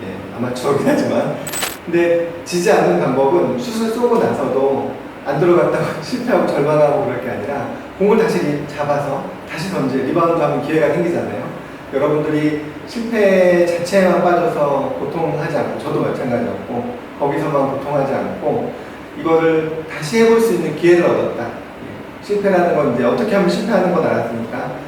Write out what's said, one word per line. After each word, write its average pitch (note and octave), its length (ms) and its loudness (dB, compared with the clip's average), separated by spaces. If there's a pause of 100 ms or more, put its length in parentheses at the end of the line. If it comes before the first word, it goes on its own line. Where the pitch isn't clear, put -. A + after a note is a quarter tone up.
예, - 340 -10
아마추어긴 - 500 -2
하지만. D3 480 0 (500)
근데 E3+ 460 2 (140)
지지 F3 260 2
않는 - 280 4
방법은 C3+ 580 2
슛을 A3+ 320 -2
쏘고 A#3+ 300 2
나서도 C3+ 720 0 (340)
안 D3 140 -2
들어갔다고 D#3+ 500 4
<laughs> - 140 -8
실패하고 G#3 420 0
절망하고 D3 600 2
그럴 B2 180 -4
게 D#3+ 80 -6
아니라 - 380 -6 (280)
공을 G#3 220 4
다시 D3 480 0
잡아서 D3 560 -2 (260)
다시 F3 220 -6
던지, C3 320 -2
리바운드 D#3+ 360 2
하면 C#3+ 220 0
기회가 D#3 320 2
생기잖아요. E3 500 -2 (520)
여러분들이 D3+ 720 0 (200)
실패 F#3+ 800 4
자체에만 F3+ 580 2
빠져서 D3 760 2
고통하지 D3+ 580 -2
않고, - 220 -4
저도 D3+ 220 -2
마찬가지였고, - 960 -4 (240)
거기서만 C#3+ 520 0
고통하지 C3+ 420 -2
않고 A#2 580 -2 (480)
이거를 D#3+ 680 2
다시 - 340 2
해볼 A3+ 160 6
수 A3+ 140 2
있는 D#3 220 -2
기회를 E3+ 300 4
얻었다. - 420 0
예, - 800 -14
실패라는 F#3 500 2
건 C#3 200 2
이제 B2 80 0
어떻게 - 320 2
하면 F3+ 140 4
실패하는 F3+ 440 2
건 D#3+ 120 2
알았으니까 A#2 680 -4 (160)